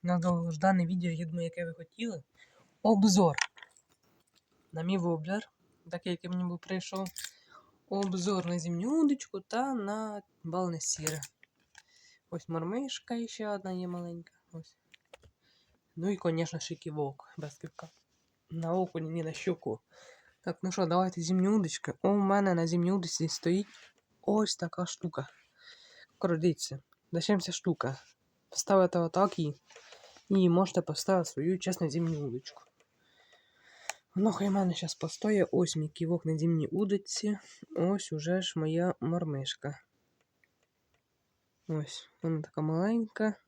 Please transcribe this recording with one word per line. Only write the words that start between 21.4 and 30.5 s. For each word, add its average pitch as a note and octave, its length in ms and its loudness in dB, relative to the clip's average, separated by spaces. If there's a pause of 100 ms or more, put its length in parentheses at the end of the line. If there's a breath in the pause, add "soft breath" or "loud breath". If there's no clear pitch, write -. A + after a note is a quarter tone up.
удочки. G3 540 0
У - 80 4
мене G3 440 4
на E3 140 2
зимній F3 240 2
удочці E3+ 380 0
стоїть F#3 380 0 (540 loud breath)
ось G#3 340 2
така F3 300 -4
штука. - 420 -6 (880 loud breath)
Крутиться. D#3+ 640 0 (360)
Зачем F#3+ 260 2
ця - 100 -6
штука? C3+ 460 -2 (520)
Вставите F#3 500 4
отак F#3 400 2
і, D3+ 140 0 (760 loud breath)
і F#3+ 200 6
можете F3+ 320 4